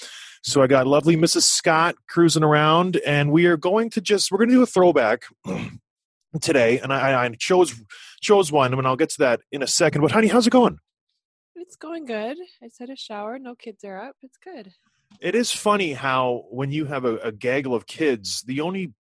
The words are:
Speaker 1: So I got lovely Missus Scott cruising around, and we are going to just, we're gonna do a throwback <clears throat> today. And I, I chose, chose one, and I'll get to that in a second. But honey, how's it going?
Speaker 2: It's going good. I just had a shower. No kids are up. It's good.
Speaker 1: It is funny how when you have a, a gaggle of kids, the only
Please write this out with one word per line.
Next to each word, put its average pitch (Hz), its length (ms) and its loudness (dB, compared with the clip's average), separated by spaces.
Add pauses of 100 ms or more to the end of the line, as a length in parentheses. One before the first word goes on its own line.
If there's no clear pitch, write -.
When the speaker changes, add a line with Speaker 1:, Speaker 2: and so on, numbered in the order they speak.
(420)
Speaker 1:
So - 200 2
I 131 60 4
got 131 180 2
lovely 147 300 2
Missus 165 340 0
Scott 165 460 0 (120)
cruising 165 360 2
around, 156 600 2
and 143 280 0
we 170 140 4
are 175 100 4
going 214 340 -2
to 220 100 -6
just, 196 300 -2
we're 190 80 -2
gonna 233 140 0
do 254 100 6
a 233 40 4
throwback 143 580 2 (200)
<clears throat> - 960 -12
today. 127 380 2
And 135 140 -6
I, 131 320 0
I 123 60 -2
chose, 160 520 0 (380)
chose 190 320 2
one, 131 200 2
and 131 140 -2
I'll 131 100 2
get 151 140 0
to - 100 -10
that 120 200 2 (100)
in 143 120 -8
a 123 40 -4
second. 151 360 2
But 151 100 2
honey, 220 160 4
how's 226 180 2
it 233 40 2
going? 240 280 4 (800)
Speaker 2:
It's 359 180 -18
going 320 300 -12
good. 233 320 -6 (260)
I 240 40 -20
just - 120 -20
had 247 120 -16
a 269 60 -16
shower. 220 440 -12
No 247 160 -16
kids 214 260 -18
are 196 180 -14
up. 262 220 -16
It's 262 140 -20
good. 247 360 -20 (480)
Speaker 1:
It 180 140 -4
is 233 160 0
funny 202 440 -2
how 127 560 -2
when 135 200 -6
you 151 140 -4
have 135 200 -6
a, 113 140 -2
a 110 140 -8
gaggle 127 420 -4
of 107 120 -6
kids, 117 560 -4
the 135 180 -8
only 180 400 -8